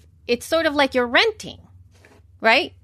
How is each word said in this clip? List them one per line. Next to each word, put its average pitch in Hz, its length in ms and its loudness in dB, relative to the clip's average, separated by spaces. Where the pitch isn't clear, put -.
it's 240 180 -4
sort 320 200 0
of 294 100 0
like 277 180 0
you're 247 140 0
renting, 392 520 -2
right? 233 320 2